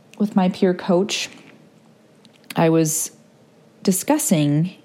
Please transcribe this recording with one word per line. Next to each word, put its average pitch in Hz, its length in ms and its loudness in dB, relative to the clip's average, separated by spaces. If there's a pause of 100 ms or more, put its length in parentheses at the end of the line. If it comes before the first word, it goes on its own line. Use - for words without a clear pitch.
(180)
with 208 180 -2
my 185 140 2
peer 185 240 0
coach, 185 560 -2 (1200)
I 165 140 2
was 160 440 0 (720)
discussing 175 1040 0